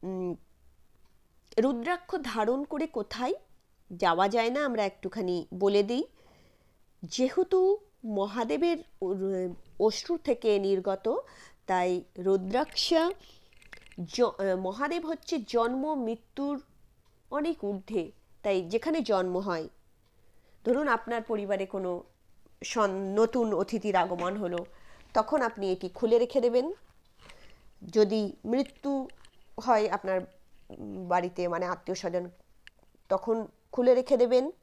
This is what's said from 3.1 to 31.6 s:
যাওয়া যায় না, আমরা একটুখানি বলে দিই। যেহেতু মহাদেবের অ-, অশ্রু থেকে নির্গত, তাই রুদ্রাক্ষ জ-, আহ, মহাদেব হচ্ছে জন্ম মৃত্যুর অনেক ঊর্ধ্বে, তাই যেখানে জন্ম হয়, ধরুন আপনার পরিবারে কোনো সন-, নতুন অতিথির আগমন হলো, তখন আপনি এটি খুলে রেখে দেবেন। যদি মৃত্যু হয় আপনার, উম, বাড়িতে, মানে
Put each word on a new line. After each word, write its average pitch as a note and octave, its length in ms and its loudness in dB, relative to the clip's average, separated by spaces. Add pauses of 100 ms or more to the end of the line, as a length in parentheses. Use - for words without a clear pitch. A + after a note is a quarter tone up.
যাওয়া F3+ 380 2
যায় A3+ 200 2
না, C#4+ 160 0
আমরা A3+ 200 0
একটুখানি F#3 680 -4
বলে G3+ 300 4
দিই। A#3+ 200 0 (1000)
যেহেতু F#4 760 2 (280)
মহাদেবের A3+ 720 0 (240)
অ-, F#3+ 840 -2
অশ্রু A3 320 0
থেকে A3+ 420 2
নির্গত, G3 680 0 (400)
তাই F3+ 360 0 (160)
রুদ্রাক্ষ F#3+ 760 0 (1080)
জ-, G3+ 180 -2
আহ, G3 360 2
মহাদেব C#4 480 -4
হচ্ছে D#4+ 420 -4
জন্ম B3+ 480 0
মৃত্যুর C4 680 -6 (680)
অনেক D4+ 340 -2
ঊর্ধ্বে, G3 460 -4 (320)
তাই G3 180 2
যেখানে A3+ 400 0
জন্ম F#3 360 2
হয়, F3 320 -4 (960)
ধরুন C4+ 220 2
আপনার A#3 340 -2
পরিবারে G3+ 440 -2
কোনো F#3 380 -6 (600)
সন-, G3 520 0
নতুন A3+ 380 2
অতিথির G3 420 -2
আগমন F3+ 420 0
হলো, F3+ 280 -4 (480)
তখন B3 280 2
আপনি G#3+ 300 -2
এটি F#3 180 -4
খুলে A3+ 300 2
রেখে A#3+ 220 2
দেবেন। B3 320 2 (1120)
যদি G#3 440 4 (140)
মৃত্যু C4 640 -2 (540)
হয় A3 280 4
আপনার, F#3+ 320 -2 (480)
উম, F#3 380 -10
বাড়িতে, F3+ 400 0
মানে E3+ 180 -2